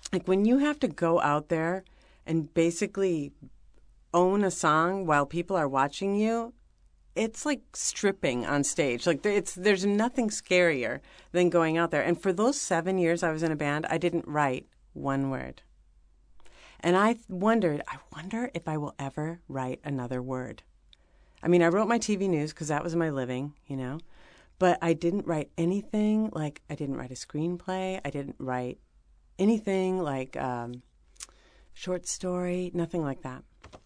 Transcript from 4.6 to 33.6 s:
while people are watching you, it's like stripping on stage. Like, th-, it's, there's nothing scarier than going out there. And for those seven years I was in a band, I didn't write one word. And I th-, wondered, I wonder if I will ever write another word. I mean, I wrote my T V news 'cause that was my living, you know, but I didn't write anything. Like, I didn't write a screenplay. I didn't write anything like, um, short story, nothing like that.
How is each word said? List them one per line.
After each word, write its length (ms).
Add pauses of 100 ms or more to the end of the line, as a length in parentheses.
while 200
people 300
are 120
watching 480
you, 380 (600)
it's 300
like 160 (120)
stripping 720
on 180
stage. 420
Like, 180
th-, 140
it's, 180
there's 300
nothing 440
scarier 720 (320)
than 180
going 280
out 140
there. 120
And 180
for 120
those 260
seven 380
years 260
I 80
was 120
in 80
a 40
band, 320
I 100
didn't 300
write 400 (260)
one 360
word. 320 (1160)
And 180
I 160
th-, 160
wondered, 580
I 100 (160)
wonder 400
if 140
I 100
will 220
ever 480
write 360
another 380
word. 420 (800)
I 40
mean, 140
I 60
wrote 200
my 120
T 160
V 120
news 260
'cause 160
that 140
was 120
my 160
living, 420 (140)
you 100
know, 220 (580)
but 240
I 120
didn't 340
write 300
anything. 760
Like, 360
I 60
didn't 220
write 140
a 40
screenplay. 880
I 60
didn't 300
write 400 (580)
anything 640
like, 360
um, 440 (920)
short 340
story, 640
nothing 300
like 180
that. 220 (420)